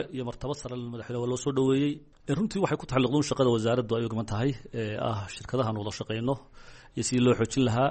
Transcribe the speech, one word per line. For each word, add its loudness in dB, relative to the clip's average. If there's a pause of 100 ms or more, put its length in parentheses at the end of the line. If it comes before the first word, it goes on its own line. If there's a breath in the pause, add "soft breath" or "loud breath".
iyo -8
martabad -8
sare -10
leh -8
madaxweynaha -6
waa -2
loo 0
soo -2
dhoweeyey. 2 (280)
Ee, -2
runtii 0
waxay 2
ku -8
taxalluqduun 4
shaqada 4
wasaaraddu 2
ay 0
u -2
dhiman -4
tahay, 0 (200)
ee, -4
ah -2 (100)
shirkadahan -2
wada -6
shaqeyno -2 (560 loud breath)
iyo -4
sidii 2
loo 6
xoojin 2
lahaa. 4